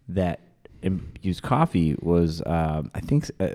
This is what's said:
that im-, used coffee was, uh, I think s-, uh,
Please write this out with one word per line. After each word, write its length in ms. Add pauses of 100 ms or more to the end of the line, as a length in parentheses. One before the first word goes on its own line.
that 300 (420)
im-, 300 (100)
used 220
coffee 580
was, 400
uh, 400 (140)
I 60
think 240
s-, 140
uh, 160